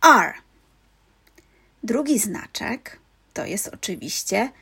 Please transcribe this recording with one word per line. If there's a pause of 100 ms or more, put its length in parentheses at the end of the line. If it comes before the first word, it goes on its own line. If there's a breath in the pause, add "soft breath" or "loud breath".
Are. (1500 soft breath)
Drugi
znaczek (360)
to
jest
oczywiście